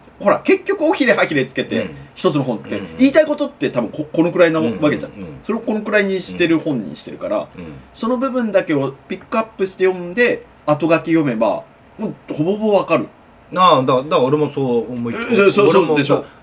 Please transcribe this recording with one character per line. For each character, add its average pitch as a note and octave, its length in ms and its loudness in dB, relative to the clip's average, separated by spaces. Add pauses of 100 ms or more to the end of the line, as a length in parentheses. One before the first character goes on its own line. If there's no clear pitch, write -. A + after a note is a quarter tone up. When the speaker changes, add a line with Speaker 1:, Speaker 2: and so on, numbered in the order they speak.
(180)
Speaker 1:
ほ G3 100 -2
ら、 - 120 2
結 - 240 2
局、 G4+ 200 -2
尾 D#4+ 80 4
ひ C4+ 140 -2
れ G#3+ 80 4
は - 100 0
ひ D#3+ 100 -2
れ C3 120 0
つ - 80 -14
け B2+ 100 -2
て、 - 160 -4
Speaker 2:
う G2+ 60 -4
ん。 D#2+ 100 -14 (180)
Speaker 1:
一 F3+ 160 0
つ D3 60 0
の C#3 80 0
本 A2 140 -4
っ - 20 -16
て、 A2+ 160 -8
Speaker 2:
う G2 60 -8
ん - 20 -10
う F2+ 40 -12
ん。 - 100 -16
Speaker 1:
言 C4 100 6
い - 40 0
た D#4+ 100 6
い - 20 -4
こ D4 120 -2
と D4 100 -2
っ - 40 -8
て - 200 -4
多 B2 100 -2
分 G#2+ 100 -4
こ-、 D3 220 -8
こ E3 100 2
の E3+ 80 0
く F3 80 0
ら E3+ 100 6
い D#3+ 40 0
な D#3+ 80 -2
わ D#3 300 0
け - 80 -2
じ - 80 -10
ゃ - 20 -12
ん。 - 40 -20
Speaker 2:
う - 20 -20
ん - 80 -18
う - 20 -14
ん E3 40 -14
う - 20 -16
ん。 C#3 120 -16
Speaker 1:
そ G3+ 100 -6
れ A3+ 40 -2
を A3+ 60 -8
こ A3 100 -4
の G#3+ 80 -4
く G#3 100 -8
ら G#3 100 2
い G3+ 40 2
に F#3+ 160 -2
し F#3 160 -12
て F3 100 2
る D#3+ 120 2
本 C3+ 260 -4
に D2+ 100 -12
し - 100 -16
て - 60 -14
る D2+ 60 -14
か - 120 -8
ら、 G2+ 280 -4
Speaker 2:
う - 20 -16
ん。 E2 140 -14 (220)
Speaker 1:
そ - 120 -6
の B3 120 0
部 C4 120 -2
分 A#3 220 -2
だ F#3 120 2
け D#3+ 100 -2
を C#3 180 0 (160)
ピ - 80 -8
ッ - 80 -16
ク E3+ 140 -4
ア - 20 2
ッ E3 60 -2 (100)
プ F#3+ 100 -2
し F#3+ 100 -10
て F#3 100 2
読 F#3 120 0
ん F3 140 -10
で、 A#3 320 0 (220)
後 D3+ 240 0
書 D#3+ 80 4
き D#3+ 160 -2
読 D#3+ 100 2
め A#2+ 120 -2
ば、 G#2+ 280 0 (340)
も G#3 100 -6
う - 260 -12
ほ D3+ 100 -2
ぼ F#3 80 0
ほ G#3 180 -2
ぼ - 40 2
わ F3 100 2
か D#3+ 140 0
る。 G#2+ 100 -6 (420)
Speaker 2:
な E3+ 280 4
あ、 B2+ 40 2
だ-、 C3 140 4
だ C3 60 2
か D3+ 60 -10
ら E3+ 120 2
俺 C3+ 160 2
も D3+ 140 0
そ B2+ 300 0
う A2 120 -6
思 A#2+ 180 -6
い- - 40 -6 (180)
Speaker 1:
え、 A3+ 40 4
そ G3 100 6
う、 F#3+ 40 6
そ G3+ 140 4
う、 - 40 6
Speaker 2:
俺 E3+ 120 6
も D#3 160 2
Speaker 1:
で C#3 80 2
し C#3 60 0
ょ。 - 140 0 (180)